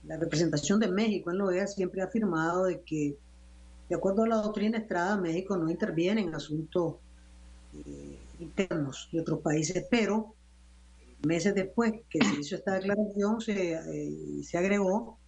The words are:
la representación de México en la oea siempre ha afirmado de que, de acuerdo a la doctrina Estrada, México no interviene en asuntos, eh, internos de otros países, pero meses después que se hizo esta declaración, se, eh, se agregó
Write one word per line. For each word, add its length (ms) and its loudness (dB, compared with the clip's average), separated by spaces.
la 100 -8
representación 640 2
de 80 4
México 420 0
en 80 -2
la 80 0
oea 220 0
siempre 340 -2
ha 40 0
afirmado 600 0
de 160 0
que, 340 -2
de 80 0
acuerdo 280 2
a 40 4
la 100 4
doctrina 420 0
Estrada, 380 0
México 400 0
no 120 0
interviene 520 0
en 120 -2
asuntos, 640 -2
eh, 320 -14
internos 720 -2
de 100 0
otros 200 -2
países, 500 0
pero 420 2
meses 260 2
después 400 2
que 140 4
se 160 4
hizo 160 -6
esta 200 -2
declaración, 680 0
se, 320 0
eh, 680 -6
se 140 -4
agregó 600 2